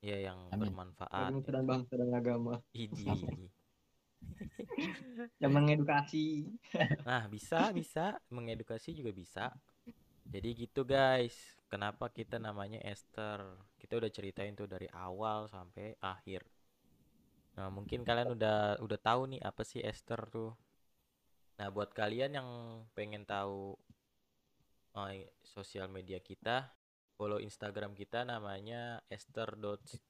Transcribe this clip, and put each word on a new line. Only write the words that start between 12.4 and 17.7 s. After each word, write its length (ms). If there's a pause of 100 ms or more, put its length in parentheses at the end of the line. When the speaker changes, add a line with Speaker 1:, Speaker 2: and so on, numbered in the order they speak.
Speaker 1:
Esther? 600 (340)
Kita 220
udah 140
ceritain 420
tuh 140
dari 240
awal 560
sampai 520
akhir. 460 (1120)
Nah, 140
mungkin 340